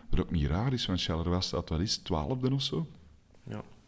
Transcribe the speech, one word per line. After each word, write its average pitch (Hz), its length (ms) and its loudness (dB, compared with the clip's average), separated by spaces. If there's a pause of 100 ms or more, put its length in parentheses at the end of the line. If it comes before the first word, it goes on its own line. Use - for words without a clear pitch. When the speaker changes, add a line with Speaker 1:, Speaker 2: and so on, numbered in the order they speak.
Speaker 1:
Wat 90 100 6
ook - 120 0
niet 78 160 4
raar 107 260 2
is, 117 120 -2
want 92 160 0
Charleroi 85 400 0
staat, - 280 -2
wat 80 100 0
is, 104 180 0
twaalfde 127 560 0
of 139 80 0
zo? 160 260 -2 (560)
Speaker 2:
Ja, 110 140 -8
we 107 60 -10 (240)